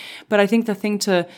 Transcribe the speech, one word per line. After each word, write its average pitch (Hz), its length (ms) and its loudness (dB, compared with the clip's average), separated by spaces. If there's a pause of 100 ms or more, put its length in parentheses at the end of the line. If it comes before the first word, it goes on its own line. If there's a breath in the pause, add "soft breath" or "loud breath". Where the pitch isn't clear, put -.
(280 loud breath)
But 208 140 2
I 202 60 4
think 226 180 2
the 214 100 -4
thing 208 240 -4
to, 180 260 0 (120)